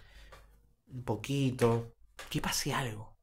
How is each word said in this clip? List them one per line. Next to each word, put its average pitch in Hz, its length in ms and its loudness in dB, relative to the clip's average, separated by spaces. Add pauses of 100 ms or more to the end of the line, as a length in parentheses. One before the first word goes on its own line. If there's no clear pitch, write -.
(880)
un 127 180 -10
poquito, 117 880 2 (380)
que 147 100 0
pase - 320 0
algo 110 500 -4